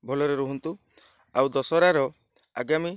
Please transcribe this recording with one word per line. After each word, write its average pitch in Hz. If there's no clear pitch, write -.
ଭଲରେ 143
ରୁହନ୍ତୁ। 139
ଆଉ 131
ଦଶହରାର 160
ଆଗାମୀ 156